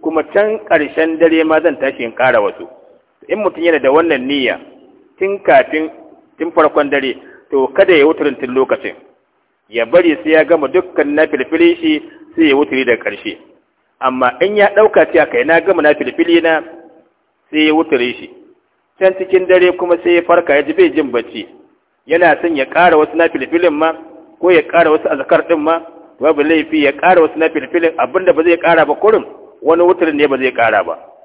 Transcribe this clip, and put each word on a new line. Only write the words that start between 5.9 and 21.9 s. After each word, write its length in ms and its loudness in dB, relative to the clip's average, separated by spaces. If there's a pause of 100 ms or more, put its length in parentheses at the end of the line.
tun 120 -6
farkon 380 0
dare, 240 -4 (380)
to, 240 0
kada 200 4
ya 100 4
wutirin 340 -2
tun 160 -8
lokacin. 400 -2 (760)
Ya 160 -4
bari 380 2
sai 80 -2
ya 120 2
gama 240 0
dukkan 460 -4
nafilfilin 640 0
shi, 240 -2 (340)
sai 140 2
ya 60 2
wutiri 300 -2
daga 180 -2
ƙarshe. 340 -10 (640)
Amma 420 -2
in 140 -2
ya 200 2
ɗauka 360 4
cewa, 180 2
"Kai, 140 -2
na 160 2
gama 220 0
nafilfili 600 0
na," 200 0 (880)
sai 160 0
ya 60 2
wutire 420 -2
shi. 140 -20 (680)
Can 200 2
cikin 280 0
dare 260 4
kuma 300 -2
sai 120 2
ya 80 2
farka, 320 0
ya 80 2
ji 100 -6
bai 160 4
jin 220 -4
bacci. 340 -8 (640)